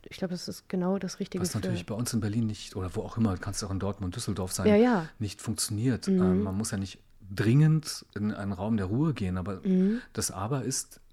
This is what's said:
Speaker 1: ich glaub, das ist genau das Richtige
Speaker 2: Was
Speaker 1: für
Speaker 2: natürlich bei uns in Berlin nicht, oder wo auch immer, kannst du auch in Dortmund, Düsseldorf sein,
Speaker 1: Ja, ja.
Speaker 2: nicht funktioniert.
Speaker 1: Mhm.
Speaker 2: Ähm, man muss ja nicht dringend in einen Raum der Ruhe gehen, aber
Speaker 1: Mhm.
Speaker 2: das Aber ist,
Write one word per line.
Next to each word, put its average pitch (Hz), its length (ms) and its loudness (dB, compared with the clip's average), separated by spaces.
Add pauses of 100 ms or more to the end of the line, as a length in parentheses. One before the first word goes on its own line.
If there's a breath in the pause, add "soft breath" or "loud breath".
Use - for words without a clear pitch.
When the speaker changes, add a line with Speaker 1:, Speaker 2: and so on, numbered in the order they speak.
Speaker 1:
ich - 80 -14
glaub, 180 140 -4
das 180 160 -6
ist - 200 -12
genau 185 300 0
das 190 240 -6
Richtige 185 200 -6
Speaker 2:
Was 175 100 -2
Speaker 1:
für 107 80 -2
Speaker 2:
natürlich 92 260 -2
bei 107 100 -6
uns 120 180 -4
in 117 60 2
Berlin 107 260 0
nicht, - 300 -6
oder 92 200 -4
wo 110 80 -2
auch - 140 -8
immer, 110 200 2
kannst - 240 -4
du 104 60 -6
auch 95 40 -4
in 95 80 -2
Dortmund, 98 360 -2
Düsseldorf 95 360 -2
sein, 98 160 2
Speaker 1:
Ja, 208 80 8
ja. 214 320 4 (120)
Speaker 2:
nicht 104 220 -4
funktioniert. 110 680 -2
Speaker 1:
Mhm. 185 140 4
Speaker 2:
Ähm, 92 220 4
man 95 140 -2
muss 226 140 -2
ja 196 60 -2
nicht 196 220 -6 (340)
dringend 147 720 4 (100)
in 104 180 0
einen 101 180 -4
Raum 104 260 0
der 95 100 0
Ruhe 139 260 2
gehen, 92 240 -2
aber 95 260 -6
Speaker 1:
Mhm. 190 380 2 (120)
Speaker 2:
das - 180 -4
Aber 117 320 -4
ist, - 360 -6 (140)